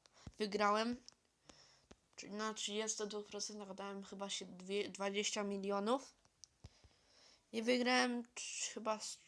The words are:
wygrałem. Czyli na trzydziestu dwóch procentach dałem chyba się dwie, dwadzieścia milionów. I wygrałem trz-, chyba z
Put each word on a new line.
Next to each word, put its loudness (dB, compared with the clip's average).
wygrałem. 4
Czyli -12
na -2
trzydziestu -2
dwóch -6
procentach -6
dałem -6
chyba -6
się -4
dwie, -2
dwadzieścia 0
milionów. 2
I -2
wygrałem 4
trz-, -6
chyba -2
z -6